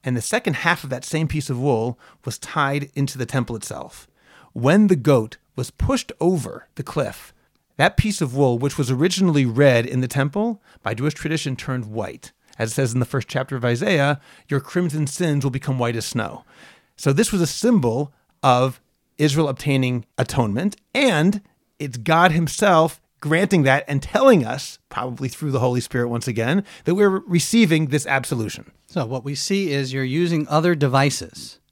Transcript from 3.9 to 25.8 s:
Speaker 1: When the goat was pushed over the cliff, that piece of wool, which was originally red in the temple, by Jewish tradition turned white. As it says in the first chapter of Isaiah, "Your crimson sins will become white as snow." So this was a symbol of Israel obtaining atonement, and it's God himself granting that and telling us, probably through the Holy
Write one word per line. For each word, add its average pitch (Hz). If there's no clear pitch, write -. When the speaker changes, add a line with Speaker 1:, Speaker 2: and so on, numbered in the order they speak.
Speaker 1:
When 165
the 180
goat 117
was 131
pushed -
over 170
the -
cliff, -
that 160
piece 208
of 131
wool, 131
which 135
was 127
originally 156
red 120
in 127
the 127
temple, 202
by 104
Jewish 143
tradition 151
turned 127
white. 107
As 113
it -
says 127
in 123
the 120
first -
chapter 135
of 123
Isaiah, 143
"Your 139
crimson 156
sins 143
will 135
become 131
white 120
as 110
snow." -
So 143
this 180
was 190
a 165
symbol 143
of 127
Israel 147
obtaining 127
atonement, 123
and 202
it's 123
God 165
himself 165
granting 165
that 135
and 139
telling 226
us, 120
probably 127
through 147
the 131
Holy 123